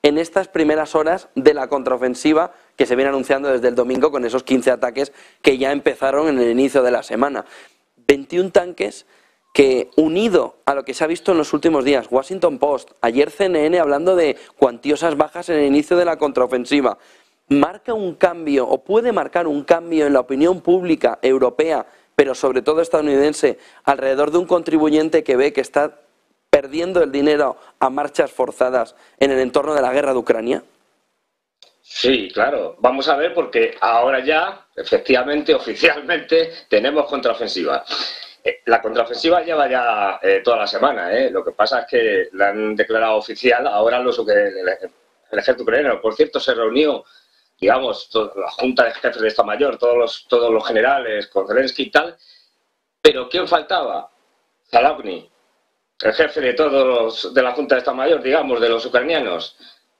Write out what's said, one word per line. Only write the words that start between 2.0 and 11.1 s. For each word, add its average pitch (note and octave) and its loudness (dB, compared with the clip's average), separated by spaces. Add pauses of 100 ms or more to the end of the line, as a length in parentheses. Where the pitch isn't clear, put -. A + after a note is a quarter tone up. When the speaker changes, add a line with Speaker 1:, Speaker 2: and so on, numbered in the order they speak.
Speaker 1:
que C3 2
se B2 0
viene C3+ 0
anunciando C#3 -2
desde B2+ 0
el A#2+ 0
domingo C3 0
con C3 -4
esos A#2+ -2
quince C3 2
ataques B2+ -2 (300)
que C3+ 2
ya C3+ 0
empezaron C#3 0
en C#3 0
el A#2+ 2
inicio C3 2
de B2 2
la A#2 0
semana. A#2+ -4 (600)
Veintiún E3 0
tanques F#3 -2 (460)
que, C3 4
unido E3 0
a C#3 0
lo C3+ -6
que B2+ -10
se E3 -2
ha D#3 -2
visto F3 -2